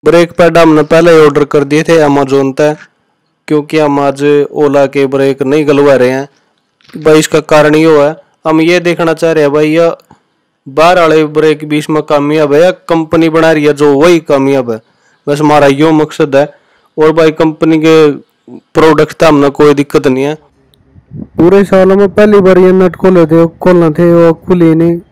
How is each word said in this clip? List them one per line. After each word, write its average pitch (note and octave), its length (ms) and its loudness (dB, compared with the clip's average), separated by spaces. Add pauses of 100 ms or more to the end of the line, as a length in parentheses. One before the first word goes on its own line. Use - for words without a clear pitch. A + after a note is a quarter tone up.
brake E3+ 300 0
pad E3+ 240 0
हमने D#3 280 2
पहले E3 260 2
ही D#3+ 80 4
ऑर्डर D3 260 2
कर C#3+ 200 -2
दिए D3 180 -2
थे E3 160 0
Amazon C#3 540 0
पे, D3+ 200 -2 (720)
क्योंकि D3+ 320 -4
हम D3 200 -2
आज C#3 240 -2 (300)
ओला C#3+ 340 0
के C#3 200 -4
break C3+ 360 -2
नहीं C#3+ 240 -2
गलवा C#3+ 280 2
रहे B2+ 140 0
हैं। C3+ 180 -6 (720)
भाई, D#3 220 2
इसका D#3 220 -2
कारण D3+ 340 0
ये D#3 240 2
है, D3 160 0 (300)
हम D#3+ 160 -2
ये F3 200 0
देखना E3+ 340 -2
चाह E3 160 -2
रहे D#3 120 0
हैं C#3+ 100 0
भाई, D3+ 160 0
ये E3 220 0 (760)
बाहर D#3+ 320 0
वाले D#3+ 320 0
break D#3 340 -2
भी D3 120 -6
इसमें D3+ 280 -4
कामयाब D3 480 -2
है D3 80 2
या F#3 80 2 (180)
company E3 440 -2
बना D#3+ 200 0
रही D#3 140 -2
है D3 100 0
जो C#3+ 200 0
वही E3 260 2
कामयाब C3+ 500 -2
है, A2+ 80 -8 (480)
बस D3 140 -4
हमारा D3 280 2
यो D3 240 0
मकसद D3+ 420 -4
है। C#3+ 100 2 (520)
और D#3 160 2
भाई, D#3+ 200 0
company D#3+ 460 -2
के D#3 320 2 (380)
product D#3 760 -2
था, D#3+ 40 2
हमने C#3+ 240 2
कोई D3 240 2
दिक्कत C#3+ 320 -4
नहीं C3 160 -2
है। D3+ 140 -6 (1000)
पूरे F#3+ 280 2
साल F#3+ 240 2
में G3 200 2
पहली G#3 320 2
बार F#3 160 2
ये F#3 160 2
नट F#3 220 0
खोले F#3 300 2
थे, E3 200 2 (120)
खोलना E3+ 320 2
थे, E3+ 240 0
वो E3+ 240 2
खुले E3+ 380 0
नहीं E3+ 240 -2 (120)